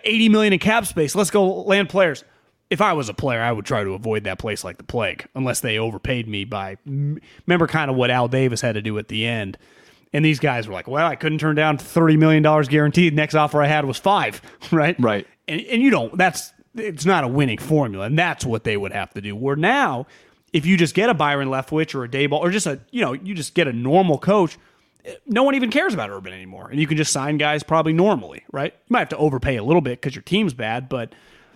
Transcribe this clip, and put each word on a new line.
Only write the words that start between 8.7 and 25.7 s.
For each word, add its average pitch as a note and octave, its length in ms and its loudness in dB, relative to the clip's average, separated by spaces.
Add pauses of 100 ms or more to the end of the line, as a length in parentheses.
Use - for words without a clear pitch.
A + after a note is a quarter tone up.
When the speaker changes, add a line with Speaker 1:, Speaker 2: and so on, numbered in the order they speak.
Speaker 1:
to G#2+ 60 -6
do G#2+ 160 -4
at G#2+ 100 -10
the A2 180 -4
end. A2 320 -6 (560)
And D3 100 2
these D#3 160 2
guys B2 260 0
were G#2+ 60 -12
like, F2+ 160 -12
"Well, D3 180 0
I D3 100 -2
couldn't D#3 220 -4
turn D3+ 180 0
down D3+ 200 2
thirty D#3+ 400 4
million D#3 260 6
dollars D3+ 260 4
guaranteed. D3+ 460 4
Next D3+ 200 0
offer D3 280 4
I C#3+ 40 4
had D3+ 180 2
was C3 140 -4
five," F3 420 0 (160)
<laughs> - 160 -10
right? E3 260 2
Speaker 2:
Right. G#2+ 280 0 (200)
Speaker 1:
And, D#3+ 160 -6
and A#3 200 -2
you C4+ 80 6
don't, C3 280 0
that's, - 340 0 (220)
it's F3 320 -6
not F3 180 2
a B2 40 -2
winning C3 280 0
formula. A#2 480 -2
And C3+ 140 -2
that's E3+ 260 -2
what A2+ 200 -4
they A2 120 -2
would G2 160 -6
have G2 220 -8
to G#2+ 80 -10
do. G2+ 120 -8
Where C3+ 220 -2
now, F3 500 0 (460)
if D3+ 140 0
you F#3+ 100 4
just E3+ 180 2
get G#3+ 140 2
a A#3+ 60 4
Byron C#3+ 340 0
Leftwich D#3 460 -2
or C3+ 100 -6
a A#2+ 40 -10
Daboll, C#3+ 320 0
or E3+ 100 0
just G3+ 160 -2
a, C#3+ 120 -4 (120)
you A#3+ 100 -4
know, C3+ 140 0
you F#3 200 -10
just D#3+ 200 -8
get E3+ 120 2
a C3 60 -4
normal C#3 460 2
coach, F#3+ 400 2 (680)
no B3 160 0
one C#4 120 4
even B3 160 0